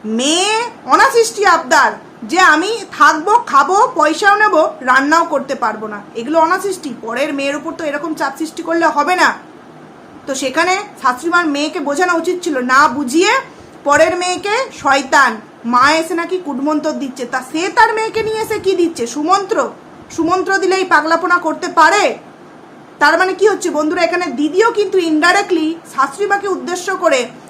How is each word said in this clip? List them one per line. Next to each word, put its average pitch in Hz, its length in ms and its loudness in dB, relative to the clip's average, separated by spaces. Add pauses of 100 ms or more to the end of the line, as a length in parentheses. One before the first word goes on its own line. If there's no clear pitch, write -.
মেয়ে 330 580 0 (220)
অনাসৃষ্টি 427 640 2
আবদার 330 460 2 (320)
যে 254 140 -2
আমি 370 400 4 (200)
থাকবো, 320 480 4
খাবো, 370 480 4
পয়সাও 330 420 2
নেবো, 381 320 4 (120)
রান্নাও 277 440 2
করতে 277 300 -4
পারবো 214 320 -4
না, 208 160 -12 (120)
এগুলো 247 240 -2
অনাসৃষ্টি? 370 640 -2
পরের 262 320 -4
মেয়ের 277 220 -2
উপর 311 160 -8
তো 330 120 -8
এরকম 302 300 -6
চাপ 269 240 -4
সৃষ্টি 320 240 -8
করলে 330 240 0
হবে 294 300 0
না। 285 180 2 (920)
তো 277 80 -6
সেখানে 330 480 -2 (200)
শাশুড়িমার 330 440 0
মেয়েকে 302 340 -4
বোঝানো 330 380 0
উচিত 359 240 -4
ছিল, 294 160 -4
না 262 300 4
বুঝিয়ে 285 420 0 (540)
পরের 320 320 2
মেয়েকে 359 360 -4 (300)
শয়তান, 277 580 2 (240)
মা 247 280 4
এসে 320 220 -2
নাকি 339 240 -4
কুটমন্তর 294 540 -2
দিচ্ছে, 247 340 -8
তা 254 160 -4 (100)
সে 339 160 -2
তার 453 260 2
মেয়েকে 440 280 -2
নিয়ে 440 160 -4
এসে 440 200 -4
কি 370 180 0
দিচ্ছে? 320 300 0
সুমন্ত্র? 330 640 -2 (400)
সুমন্ত্র 370 480 0
দিলে 370 180 2
এই 381 80 0
পাগলাপনা 339 540 2
করতে 320 300 -4
পারে? 330 500 4 (800)
তার 311 200 4
মানে 370 140 0
কি 370 160 2
হচ্ছে 381 220 0
বন্ধুরা, 311 320 -2
এখানে 349 240 -2
দিদিও 302 440 0
কিন্তু 415 280 -2
indirectly 330 760 0 (200)
শাশুড়িমাকে 392 540 -2
উদ্দেশ্য 359 480 -4
করে 277 320 0 (220)